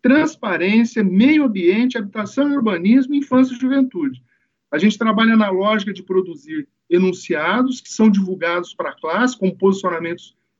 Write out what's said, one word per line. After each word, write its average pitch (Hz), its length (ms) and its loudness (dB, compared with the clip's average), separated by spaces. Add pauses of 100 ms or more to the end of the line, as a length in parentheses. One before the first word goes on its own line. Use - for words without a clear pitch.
transparência, 226 1000 0
meio 262 400 4
ambiente, 214 520 0
habitação 220 540 -4
e 285 60 -2
urbanismo, 226 580 2
infância 254 400 2
e 240 60 -14
juventude. 254 600 -2 (520)
A 151 60 -2
gente 202 200 2
trabalha 226 380 2
na 208 140 2
lógica 196 420 -2
de 180 100 -12
produzir 156 640 -4 (240)
enunciados 185 880 -2
que - 120 -20
são 220 180 4
divulgados 175 640 -2
para 156 160 -8
a - 60 -20
classe 202 420 -2
com 190 120 0
posicionamentos 175 840 -6 (240)